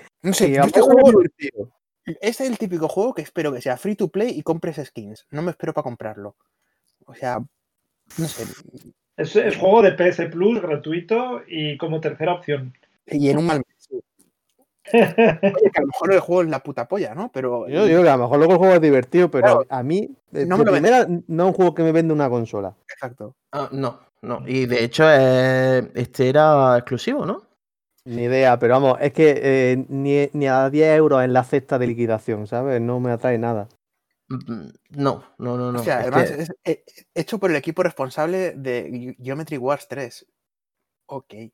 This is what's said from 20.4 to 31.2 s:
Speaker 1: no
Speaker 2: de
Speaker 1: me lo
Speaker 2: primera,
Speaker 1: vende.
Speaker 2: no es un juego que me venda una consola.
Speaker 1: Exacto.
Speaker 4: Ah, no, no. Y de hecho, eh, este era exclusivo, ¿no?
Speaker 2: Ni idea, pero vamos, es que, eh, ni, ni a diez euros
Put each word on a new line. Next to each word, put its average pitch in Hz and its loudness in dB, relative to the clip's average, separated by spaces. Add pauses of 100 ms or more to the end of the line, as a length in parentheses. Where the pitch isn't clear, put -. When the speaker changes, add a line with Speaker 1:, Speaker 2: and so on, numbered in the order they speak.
Speaker 1:
no 180 0
Speaker 2:
de 226 4
Speaker 1:
me 233 4
lo 202 2
Speaker 2:
primera, 208 4
Speaker 1:
vende. 175 -4
Speaker 2:
no 165 -2
es 190 2
un 180 2
juego 175 2
que 170 -2
me 160 2
venda 160 2
una 143 0
consola. 113 -6 (140)
Speaker 1:
Exacto. 123 -16 (160)
Speaker 4:
Ah, 139 -8
no, 131 -6 (220)
no. 120 -10
Y 131 -2
de 120 0
hecho, 135 0
eh, 131 4
este 123 -2
era 139 6
exclusivo, 233 -6
¿no? - -8 (640)
Speaker 2:
Ni 120 -8
idea, 127 2
pero 123 2
vamos, 131 2
es 143 0
que, 151 4
eh, 131 2
ni, 139 0
ni 143 -2
a 135 2
diez 156 4
euros 143 4